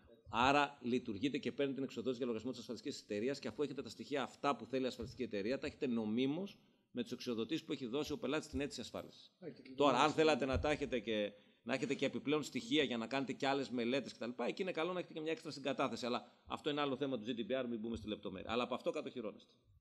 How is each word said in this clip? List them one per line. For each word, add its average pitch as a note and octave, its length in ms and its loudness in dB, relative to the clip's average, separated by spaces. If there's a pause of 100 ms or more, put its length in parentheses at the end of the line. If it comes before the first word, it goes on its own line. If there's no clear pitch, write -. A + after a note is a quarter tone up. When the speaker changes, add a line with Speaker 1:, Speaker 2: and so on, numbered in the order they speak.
(280)
Speaker 1:
Άρα C#3 540 4
λειτουργείτε A#2+ 560 0
και - 140 -2
παίρνετε C#3 220 0
την C3+ 100 -2
εξοδότηση B2+ 320 -2
για B2+ 100 -2
λογαριασμό A2+ 240 -2
της A#2 100 -8
ασφαλιστικής A#2 400 -8
εταιρείας A#2 380 -2
και - 100 -6
αφού A2+ 140 -2
έχετε C3+ 200 -2
τα A2+ 60 -10
στοιχεία B2+ 340 -4
αυτά C#3+ 340 0
που A2+ 100 -12
θέλει C3 180 0
η - 20 2
ασφαλιστική B2 360 -4
εταιρεία, G#2+ 360 0
τα D#3 80 -4
έχετε D3 200 -2
νομίμως B2+ 720 2 (380)
με B2 60 -2
τις A#2+ 100 -6
εξοδοτήσεις A#2+ 520 -2
που - 80 -6
έχει C#3 140 -4
δώσει C#3 260 -2
ο C#3 60 -2
πελάτης C#3 280 -2
στην C3 140 -4
αίτηση C#3+ 200 -4
ασφάλισης. - 520 -10 (120)
Speaker 2:
Α, E3+ 40 -8
και C3 280 -16
Speaker 1:
Τώρα, C#3 140 8
αν B2 60 6
Speaker 2:
κλειδώνεις. C#3+ 180 6
Speaker 1:
θέλατε D3+ 300 6
να C3 140 2
τα D3+ 120 2
έχετε C3 280 0
και, G#2 340 0 (300)
να A#2+ 120 -2
έχετε C3+ 200 0
και C3 120 2
επιπλέον C#3 360 2
στοιχεία B2+ 400 2
για A#2+ 140 0
να A2+ 100 -2
κάνετε C3+ 260 -2
και C#3 140 0
άλλες C3+ 240 2
μελέτες A#2+ 420 0
κτλ, A2+ 180 -6 (160)
εκεί G3 160 -2
είναι F#3 100 -2
καλό E3 200 0
να F3+ 60 -2
έχετε E3 160 -6
και E3 60 -6
μια D#3 120 -2
έξτρα D#3+ 180 -6
συγκατάθεση, C3 560 0
αλλά A#2+ 260 -2 (140)
αυτό B2 240 -4
είναι D3 100 0
άλλο C#3+ 160 2
θέμα C3 220 0
του G#2 80 -8
G - 20 -2
D A2+ 220 -2
P C3 140 0
R, A#2+ 40 -4
μην A#2 100 -2
μπούμε A2+ 180 -4
στη G#2 120 -8
λεπτομέρεια. F#2+ 420 -6
Αλλά A#2 120 0
από A#2+ 120 -2
αυτό B2 160 -2
κατοχυρώνεστε. B2 640 -8 (280)